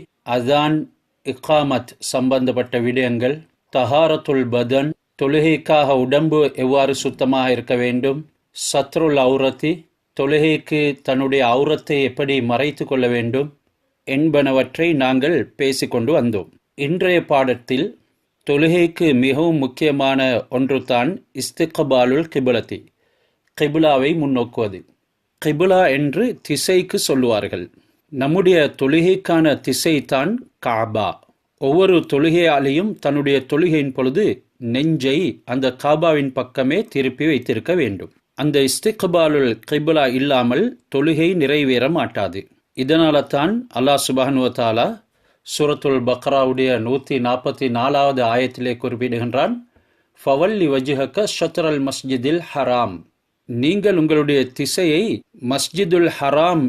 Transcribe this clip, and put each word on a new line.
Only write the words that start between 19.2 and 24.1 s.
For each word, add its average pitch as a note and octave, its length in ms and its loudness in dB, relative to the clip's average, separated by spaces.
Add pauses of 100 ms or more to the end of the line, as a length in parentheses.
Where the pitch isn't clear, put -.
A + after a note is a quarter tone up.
முக்கியமான C3+ 600 0 (300)
ஒன்றுதான் B2+ 600 0 (220)
இஸ்திக்பாலுல் C3+ 1000 0
கிப்லத்தி, A#2+ 480 -2 (800)
கிப்லாவை D3 560 2